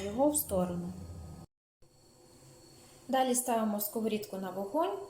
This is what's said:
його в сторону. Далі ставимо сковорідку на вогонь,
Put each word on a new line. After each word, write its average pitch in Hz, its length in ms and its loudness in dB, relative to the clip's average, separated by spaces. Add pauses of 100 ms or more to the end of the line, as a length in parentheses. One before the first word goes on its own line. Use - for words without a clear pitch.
його 233 260 4
в 294 60 2
сторону. 180 560 0 (2250)
Далі 262 260 4
ставимо 220 460 2
сковорідку 214 560 -2
на 190 140 -4
вогонь, 302 480 0 (120)